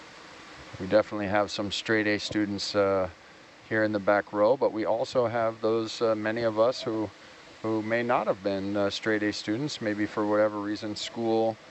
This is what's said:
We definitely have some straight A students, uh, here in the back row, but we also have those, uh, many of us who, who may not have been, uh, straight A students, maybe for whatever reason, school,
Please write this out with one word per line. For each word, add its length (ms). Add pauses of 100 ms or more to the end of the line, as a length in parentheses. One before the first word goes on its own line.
(800)
We 60
definitely 420
have 220
some 220
straight 340
A 140
students, 560
uh, 340 (600)
here 160
in 80
the 60
back 340
row, 240
but 160
we 100
also 440
have 340
those, 400
uh, 120
many 300
of 160
us 220
who, 280 (520)
who 200
may 220
not 240
have 160
been, 320
uh, 140
straight 340
A 80
students, 500
maybe 240
for 220
whatever 320
reason, 340
school, 640 (160)